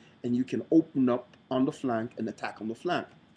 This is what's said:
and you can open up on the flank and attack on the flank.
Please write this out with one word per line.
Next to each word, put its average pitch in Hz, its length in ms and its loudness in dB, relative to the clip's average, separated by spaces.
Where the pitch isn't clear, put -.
and 123 120 0
you 127 80 2
can 113 260 -4
open 156 380 4
up 123 180 0
on 131 140 2
the 147 80 0
flank 117 460 -4
and 110 100 -4
attack 104 320 -10
on 107 80 -6
the 113 60 -6
flank. 156 320 -2